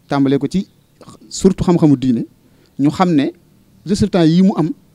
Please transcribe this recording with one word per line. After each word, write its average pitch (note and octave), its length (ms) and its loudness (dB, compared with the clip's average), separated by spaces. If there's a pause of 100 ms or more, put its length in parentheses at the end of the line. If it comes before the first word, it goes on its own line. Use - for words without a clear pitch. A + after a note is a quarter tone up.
tàmbalee C#3 300 0
ko C#3 100 -4
ci F#3 200 -6 (600)
surtout - 360 0
xam-xamu D#3+ 320 2
diine, B2+ 280 -2 (540)
ñu C#3+ 120 0
xam - 240 -2
ne D3 160 0 (540)
résultat F#3+ 400 0
yi E3+ 160 4
mu F#3+ 140 4
am, D#3 140 -2 (260)